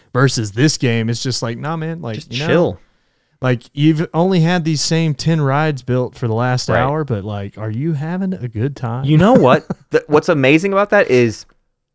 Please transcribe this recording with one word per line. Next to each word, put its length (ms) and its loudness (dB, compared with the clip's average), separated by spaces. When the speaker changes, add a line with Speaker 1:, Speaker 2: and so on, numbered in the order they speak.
Speaker 1:
Versus 380 2
this 260 2
game, 320 0
it's 140 -6
just 180 -4
like, 160 -6
"Nah, 200 -8
man, 240 -8
like, 140 -8
Speaker 2:
Just 180 -14
Speaker 1:
you 60 -8
know, 80 -4
Speaker 2:
chill. 320 0
Speaker 1:
like, 220 -2
you've 400 2
only 280 2
had 240 2
these 160 0
same 320 0
ten 280 0
rides 400 0
built 340 -2
for 140 -4
the 40 -2
last 360 -2
Speaker 2:
Right. 100 2
Speaker 1:
hour, 260 -2
but, 200 -4
like, 320 -10
are 140 -8
you 220 -4
having 400 -4
a 140 -8
good 300 -4
time?" 280 -6
Speaker 2:
You 120 4
know 160 4
what? 320 4
Speaker 1:
<laughs> 140 -20
Speaker 2:
The, 160 0
what's 220 2
amazing 420 2
about 200 0
that 180 4
is, 360 2